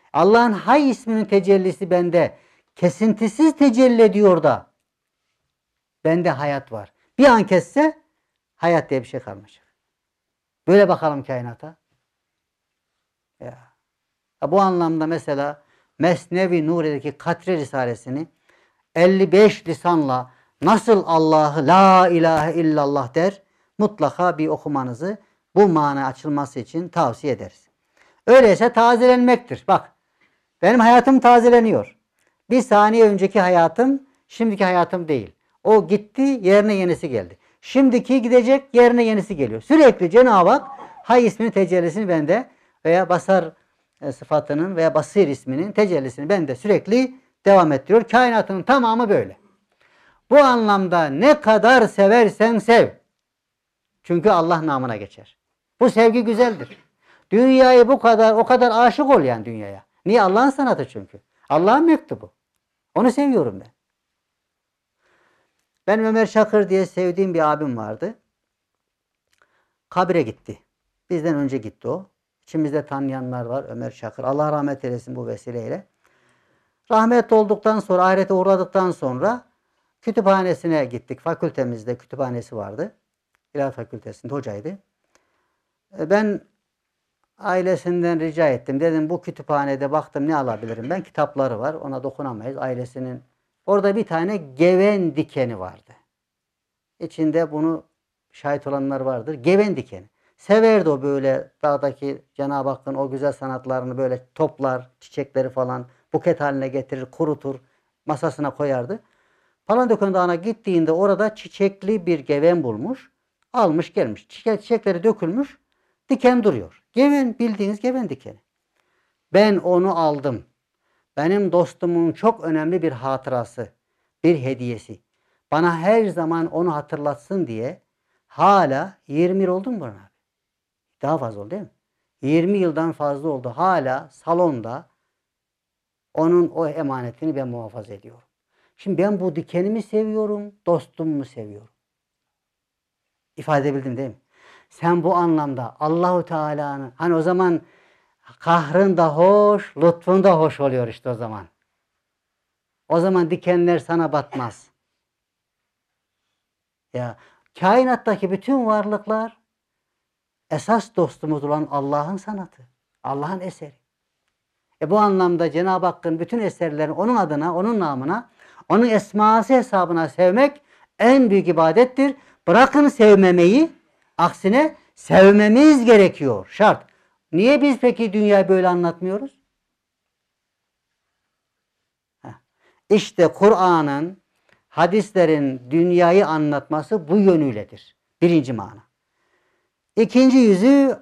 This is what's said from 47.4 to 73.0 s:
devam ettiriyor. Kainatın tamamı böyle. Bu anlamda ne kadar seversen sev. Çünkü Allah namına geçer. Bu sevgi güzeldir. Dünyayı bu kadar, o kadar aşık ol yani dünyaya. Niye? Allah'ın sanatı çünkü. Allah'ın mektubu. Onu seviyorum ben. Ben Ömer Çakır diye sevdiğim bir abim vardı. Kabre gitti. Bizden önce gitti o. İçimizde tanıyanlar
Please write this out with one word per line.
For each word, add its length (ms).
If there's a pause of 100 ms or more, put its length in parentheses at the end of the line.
devam 260
ettiriyor. 320
Kainatın 580
tamamı 460
böyle. 280 (920)
Bu 80
anlamda 680
ne 340
kadar 480
seversen 720
sev. 300 (1120)
Çünkü 280
Allah 360
namına 300
geçer. 400 (440)
Bu 100
sevgi 340
güzeldir. 600 (460)
Dünyayı 580
bu 100
kadar, 360
o 100
kadar 420
aşık 240
ol 120
yani 220
dünyaya. 400 (220)
Niye? 160
Allah'ın 280
sanatı 380
çünkü. 320 (280)
Allah'ın 380
mektubu. 460 (640)
Onu 180
seviyorum 480
ben. 100 (2250)
Ben 180
Ömer 220
Çakır 420
diye 180
sevdiğim 480
bir 180
abim 240
vardı. 380 (1700)
Kabre 340
gitti. 360 (520)
Bizden 240
önce 240
gitti 300
o. 180 (360)
İçimizde 440
tanıyanlar 580